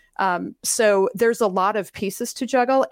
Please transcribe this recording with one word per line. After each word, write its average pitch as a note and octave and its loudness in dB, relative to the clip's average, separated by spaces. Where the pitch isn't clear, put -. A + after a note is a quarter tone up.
Um, F3+ -2
so G3+ 2
there's A#3 0
a A3+ 2
lot F#3+ 0
of G3 -6
pieces - -6
to B3+ -6
juggle C4 2